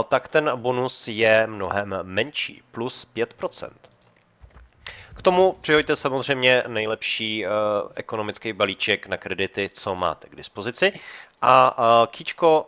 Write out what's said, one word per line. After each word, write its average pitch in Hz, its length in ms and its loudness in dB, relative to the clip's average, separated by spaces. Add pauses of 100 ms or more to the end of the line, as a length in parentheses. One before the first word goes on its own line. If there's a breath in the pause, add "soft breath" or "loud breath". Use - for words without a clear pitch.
tak 127 180 0
ten 151 280 0
bonus 123 520 -4
je 110 400 4
mnohem 98 560 -4
menší, 101 580 -6 (100)
plus - 340 -10
pět - 280 -8
procent. - 600 -14 (1200 loud breath)
K - 60 -18
tomu 185 400 4
přihoďte 151 340 2
samozřejmě 127 720 2
nejlepší, 110 800 -4
eh, 92 40 -4 (460)
ekonomický 107 580 -8
balíček 98 540 -2
na 95 100 -6
kredity, 95 560 -6
co 98 220 -6
máte 87 340 -4
k - 60 -20
dispozici. 123 640 -4 (420 loud breath)
A, 127 360 6
eh, 117 300 4
Kíčko - 600 0